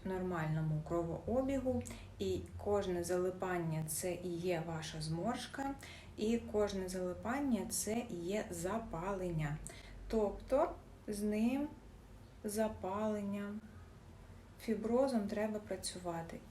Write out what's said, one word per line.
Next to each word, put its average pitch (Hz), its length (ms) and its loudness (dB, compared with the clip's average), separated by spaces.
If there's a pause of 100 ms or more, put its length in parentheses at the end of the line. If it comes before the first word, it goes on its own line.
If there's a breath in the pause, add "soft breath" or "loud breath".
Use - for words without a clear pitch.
нормальному 160 840 2
кровообігу, 240 960 2 (360 loud breath)
і 190 200 0 (240)
кожне 190 400 4
залипання — 180 840 2
це 180 260 0
і 175 160 -4
є 170 380 2
ваша 160 340 -4
зморшка, 233 720 -2 (420 loud breath)
і 226 200 4 (140)
кожне 196 380 2
залипання — 196 800 2
це 226 400 0
і 185 60 -4
є 190 340 0
запалення. 175 1080 0 (500 loud breath)
Тобто 240 640 4 (360)
з 202 140 -2
ним 226 460 4 (760)
запалення, 208 1120 0 (1120)
фіброзом 226 600 4
треба 208 320 0
працювати. 180 800 -4 (140)